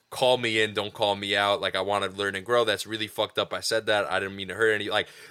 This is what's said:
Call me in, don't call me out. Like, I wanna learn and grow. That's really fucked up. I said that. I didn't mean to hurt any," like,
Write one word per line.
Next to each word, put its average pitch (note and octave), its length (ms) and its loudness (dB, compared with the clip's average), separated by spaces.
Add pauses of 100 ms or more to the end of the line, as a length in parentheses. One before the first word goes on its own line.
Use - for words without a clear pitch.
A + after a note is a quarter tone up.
(100)
Call B2+ 280 4
me A2+ 220 0
in, G#2+ 140 0
don't G#2 180 -4
call G2+ 220 0
me G2+ 220 -2
out. G2+ 240 4
Like, F#2+ 160 -2
I F#2+ 60 0
wanna G2 260 0
learn G2 260 -4
and F#2+ 100 -8
grow. A#2+ 200 2
That's G#2 220 0
really G#2+ 200 -6
fucked G#2 320 -4
up. G2+ 160 -4
I F#2 60 -6
said A2+ 260 -2
that. G#2 240 2
I F#2 80 0
didn't G2 180 -4
mean G2 120 -8
to F2+ 60 -8
hurt A2 200 4
any," G#2 160 -4
like, G2+ 180 0 (220)